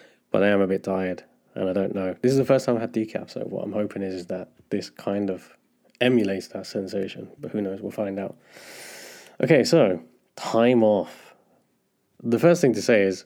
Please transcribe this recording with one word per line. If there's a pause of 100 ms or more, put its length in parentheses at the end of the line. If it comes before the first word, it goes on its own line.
(300)
But
I
am
a
bit
tired (320)
and
I
don't
know.
This
is
the
first
time
I've
had
decaf,
so
what
I'm
hoping
is,
is
that (180)
this
kind
of (420)
emulates
that
sensation. (100)
But
who
knows?
We'll
find
out. (1080)
Okay,
so (340)
time
off. (880)
The
first
thing
to
say
is